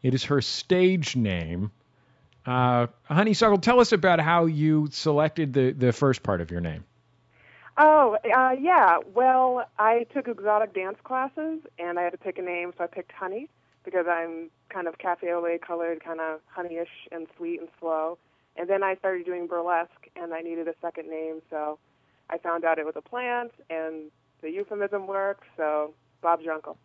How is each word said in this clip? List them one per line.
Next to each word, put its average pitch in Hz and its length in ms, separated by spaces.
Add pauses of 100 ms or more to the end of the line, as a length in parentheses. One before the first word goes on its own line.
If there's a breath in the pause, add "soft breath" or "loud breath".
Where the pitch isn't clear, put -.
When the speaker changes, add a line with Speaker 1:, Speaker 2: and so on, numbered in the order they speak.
Speaker 1:
It 127 120
is 131 100
her 143 180
stage 185 720
name. 92 540 (760)
Uh, 123 400 (180)
Honeysuckle, 202 540
tell 247 220
us 226 120
about 180 280
how 165 260
you 151 440
selected 151 640
the, 131 180
the 127 200
first 131 300
part 92 180
of 82 100
your 87 100
name. 80 240 (920 soft breath)
Speaker 2:
Oh, 294 400 (200)
uh, 262 140 (100)
yeah. 269 380 (160)
Well, 254 500 (140)
I 226 340
took 269 160
exotic 214 460
dance 190 300
classes, 311 560 (180)
and 175 200
I 175 40
had 175 80
to 180 80
pick 190 200
a 190 40
name, 175 340
so 175 80
I 170 40
picked - 240
Honey, 202 360 (360)
because 180 240
I'm 165 420 (180)
kind 175 200
of 165 100
cafe 175 340
au 175 80
lait 170 220
colored, 170 420
kind 165 160
of 160 200 (160)
honeyish 170 320 (240)
and 165 140 (100)
sweet 170 240
and 165 80 (100)
slow. 160 400 (380)
And 175 120
then 196 140
I 190 140
started 185 280
doing 175 220
burlesque, 170 720
and 170 180
I 165 60
needed 165 260
a 165 160
second 165 260
name, 160 320 (100)
so 151 280 (500)
I 170 100
found 170 260
out 160 140
it 151 80
was 160 100
a 156 60
plant, 240 500 (180)
and 160 400 (320)
the 160 80
euphemism 202 560
works, 196 400 (100)
so 151 360 (280)
Bob's 170 240
your 160 100
uncle. 156 300